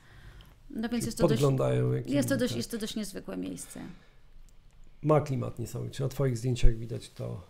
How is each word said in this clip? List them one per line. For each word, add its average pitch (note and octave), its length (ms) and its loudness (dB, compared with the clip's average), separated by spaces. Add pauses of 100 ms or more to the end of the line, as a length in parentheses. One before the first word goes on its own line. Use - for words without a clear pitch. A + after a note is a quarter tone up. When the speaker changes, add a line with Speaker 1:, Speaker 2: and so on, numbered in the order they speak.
(720)
Speaker 1:
no A3 180 -6
więc - 40 -4
Speaker 2:
Czyli A#3 140 -2
Speaker 1:
jest A3+ 120 -6
to - 100 6
dość, A#2+ 120 4
Speaker 2:
podglądają, B2+ 520 4
jak B2+ 180 -2
Speaker 1:
jest C#4 180 2
to C#4 60 2
Speaker 2:
inni, A3+ 60 0
Speaker 1:
dość, A#3+ 120 0
Speaker 2:
tak. A#3 40 -4
Speaker 1:
jest A#3 140 -6
to A#3 80 -6
dość G#3 180 -6
niezwykłe F#3+ 400 -8
miejsce. - 440 -10 (1200)
Speaker 2:
Ma D3 180 4
klimat B2 380 -4
niesamowity. A#2+ 440 -8
Na C3+ 60 -2
twoich B2+ 300 0
zdjęciach B2 380 8
widać A#2 340 -10
to, A#2 400 -10